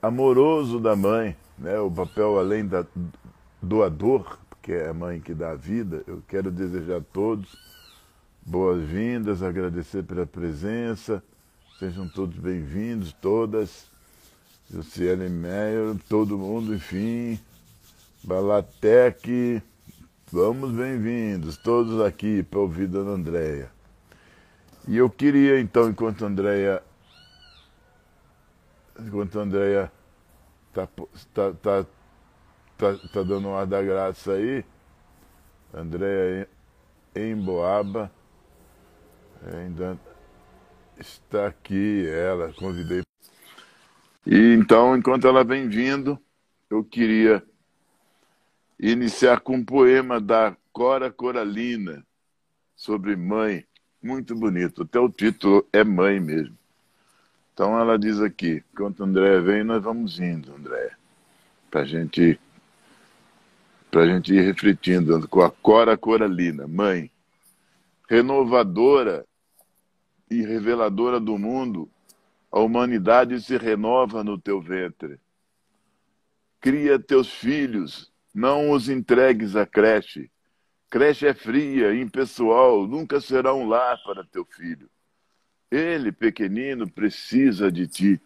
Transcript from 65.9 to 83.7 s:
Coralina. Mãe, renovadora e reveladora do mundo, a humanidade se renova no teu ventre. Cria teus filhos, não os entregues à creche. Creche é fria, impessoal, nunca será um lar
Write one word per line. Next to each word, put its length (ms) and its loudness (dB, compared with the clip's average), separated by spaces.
Coralina. 720 0
Mãe, 440 -2
renovadora 1200 4
e 100 -2
reveladora 800 0
do 160 -4
mundo, 540 -6
a 80 0
humanidade 800 4
se 200 -4
renova 640 0
no 140 -6
teu 200 -4
ventre. 640 -8
Cria 400 2
teus 320 2
filhos, 800 -6
não 360 0
os 180 0
entregues 680 4
à 100 2
creche. 640 2
Creche 380 2
é 80 4
fria, 600 0
impessoal, 920 4
nunca 340 -4
será 320 0
um 160 -2
lar 340 0